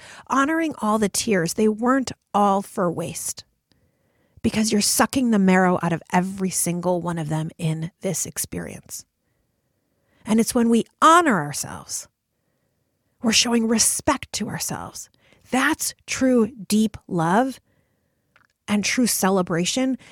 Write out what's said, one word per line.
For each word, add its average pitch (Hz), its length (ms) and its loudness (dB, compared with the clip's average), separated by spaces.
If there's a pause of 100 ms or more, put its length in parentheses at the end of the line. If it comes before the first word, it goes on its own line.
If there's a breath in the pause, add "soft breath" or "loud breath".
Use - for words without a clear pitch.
(260 loud breath)
honoring 302 520 0
all 214 200 0
the 208 120 0
tears. 170 420 -2
They 214 160 2
weren't 240 440 0 (200)
all 202 300 2
for 185 280 -2
waste, - 540 -8 (960)
because 220 320 0
you're 208 80 2
sucking 240 520 2
the 214 60 4
marrow 185 440 4
out 170 100 -2
of 160 100 -4 (120)
every 190 360 0
single 175 520 -2
one 170 160 -4
of 156 100 -6
them 156 300 -4
in 160 320 -4 (100)
this 180 240 -4
experience. - 800 -12 (1200)
And 220 140 2
it's 226 160 0
when 233 140 2
we 233 160 4 (160)
honor 311 400 6
ourselves, - 680 -10 (1160)
we're 220 100 0
showing 233 340 2
respect - 680 0
to 214 160 -6
ourselves. - 580 -10 (420 soft breath)
That's 269 440 -2 (120)
true 247 460 2 (160)
deep 214 300 0 (100)
love 185 500 0 (1120)
and 208 160 0
true 247 220 0
celebration 190 880 0 (160 loud breath)